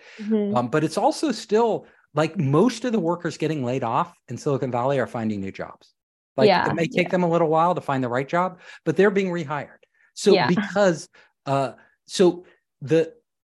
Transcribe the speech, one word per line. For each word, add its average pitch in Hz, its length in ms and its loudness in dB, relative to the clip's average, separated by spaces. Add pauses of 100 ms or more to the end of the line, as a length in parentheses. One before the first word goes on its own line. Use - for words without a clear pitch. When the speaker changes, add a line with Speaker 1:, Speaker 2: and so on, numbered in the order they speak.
(200)
Speaker 1:
Mm-hmm. 208 360 -2
Speaker 2:
Um, 123 140 0
but 151 140 0
it's 160 140 -4
also 302 340 0
still, 233 540 0 (280)
like, 156 260 -2
most 165 460 2
of 247 60 -2
the 220 80 0
workers 170 380 -4
getting 156 260 -4
laid 123 200 -4
off 127 300 -2 (160)
in 120 80 -10
Silicon 135 340 -2
Valley 127 280 0
are 113 80 -2
finding 110 340 -4
new 95 100 -8
jobs. - 420 -16 (440)
Like, 262 100 6
Speaker 1:
Yeah, 180 220 4
Speaker 2:
it - 40 -2
may 165 140 -2
take 180 200 0
Speaker 1:
yeah. - 20 -10
Speaker 2:
them 180 140 0
a 170 60 2
little 165 200 2
while 165 260 2
to 147 60 -8
find 131 220 -2
the 123 60 -2
right 131 180 -2
job, 175 320 -2 (260)
but 160 120 0
they're 202 140 6
being 190 180 0
rehired. 151 480 -6 (380)
So 202 180 4
Speaker 1:
Yeah. 180 140 2
Speaker 2:
because, 185 600 2 (380)
uh, 135 280 -2 (340)
so 175 380 2 (360)
the, 160 320 0 (360)